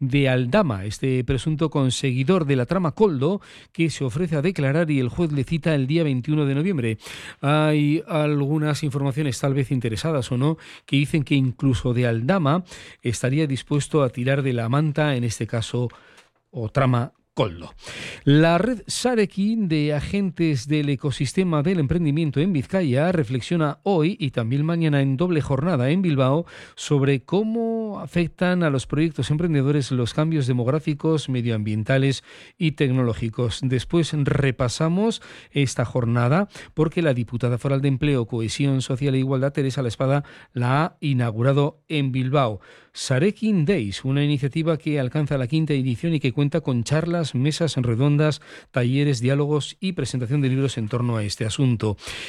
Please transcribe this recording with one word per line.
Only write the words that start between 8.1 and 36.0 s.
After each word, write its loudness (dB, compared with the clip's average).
algunas 0
informaciones, -2
tal 0
vez 0
interesadas -2
o 0
no, 2
que 0
dicen 2
que 0
incluso 2
de 2
Aldama 0
estaría 0
dispuesto 0
a 2
tirar 0
de -2
la -2
manta, 0
en 0
este -4
caso, -4
o -8
trama 2
Coldo. -4
La 6
red -2
Sarekin 0
de 0
agentes -2
del 0
ecosistema 0
del 0
emprendimiento 0
en 2
Vizcaya 0
reflexiona 0
hoy 2
y -2
también 0
mañana 2
en 2
doble 2
jornada 0
en 2
Bilbao 2
sobre 2
cómo -2
afectan 0
a 2
los 0
proyectos -2
emprendedores 2
los 0
cambios 0
demográficos, 0
medioambientales 0
y 2
tecnológicos. 0
Después 0
repasamos 0
esta 0
jornada 2